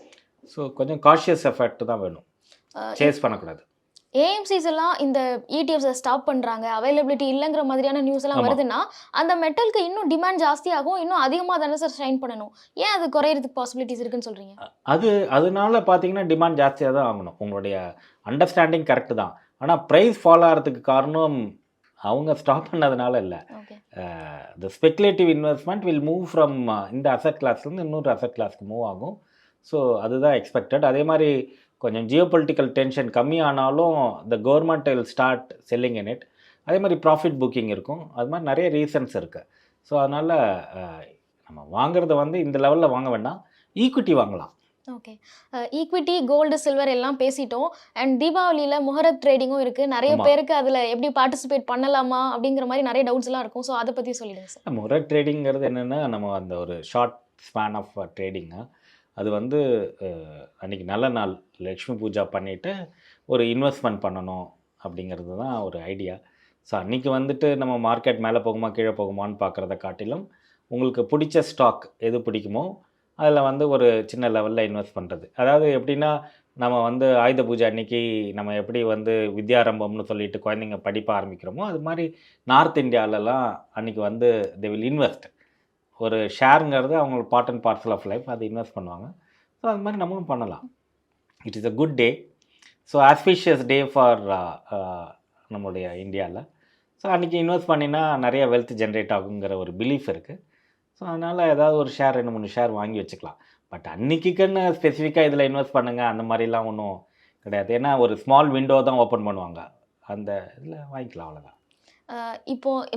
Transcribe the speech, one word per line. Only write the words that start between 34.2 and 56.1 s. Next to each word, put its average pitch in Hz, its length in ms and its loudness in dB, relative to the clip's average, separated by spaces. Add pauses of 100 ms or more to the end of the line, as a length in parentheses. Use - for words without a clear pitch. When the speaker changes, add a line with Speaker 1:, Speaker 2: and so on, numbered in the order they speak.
Speaker 1:
the 117 60 2
government 151 460 2
will 127 240 0 (100)
start 127 300 2 (240)
selling 120 280 0
in 101 80 -6
it. 123 160 -8 (420)
அதே 175 140 2
மாதிரி 190 220 0
ப்ராஃபிட் 156 400 2
புக்கிங் 123 260 -2
இருக்கும். 139 480 -8
அது 123 140 -4
மாதிரி 160 200 -6
நிறைய 160 220 2
ரீசன்ஸ் 147 460 -2
இருக்கு. - 300 -10 (360)
So 147 160 -2
அதனால, 143 360 0 (420)
அ, 90 120 -10 (600)
நம்ம 76 240 -20
வாங்குறத 156 420 2
வந்து 151 240 2
இந்த 143 200 -2
லெவல்ல 147 320 6
வாங்க 131 200 -2
வேண்டாம், 120 360 -4 (280)
ஈக்விட்டி 220 400 2
வாங்கலாம். 101 360 2 (360)
Speaker 2:
ஓகே. 233 340 -18 (340)
அ, 240 140 -6
ஈக்விட்டி, 320 560 -2
கோல்டு, 294 340 4
சில்வர் 277 300 0
எல்லாம் 262 300 0
பேசிட்டோம். 262 500 -2 (260)
And 254 300 0
தீபாவளியில 320 540 2
முஹரத் 294 480 2
ட்ரேடிங்கும் 262 340 4
இருக்கு. 254 280 -2
நிறைய 269 280 2
Speaker 1:
ஆமா. 214 60 0
Speaker 2:
பேருக்கு 294 320 4
அதுல 262 340 2
எப்படி 240 240 -2
பார்ட்டிசிபேட் 262 600 0
பண்ணலாமா 254 480 0 (140)
அப்படிங்கிற 262 320 -2
மாதிரி 254 160 0
நிறைய 247 300 0
டவுட்ஸ் 254 120 0
எல்லாம் 254 160 -4
இருக்கும். 240 220 -8
So 262 140 -6
அதை 233 180 -4
பத்தி 254 160 -6
சொல்லிடுங்க 202 340 -12
சார். - 300 -12
Speaker 1:
முஹரத் 123 360 0
ட்ரேடிங்கிறது 143 580 0
என்னன்னா 127 400 -4
நம்ம 104 260 -4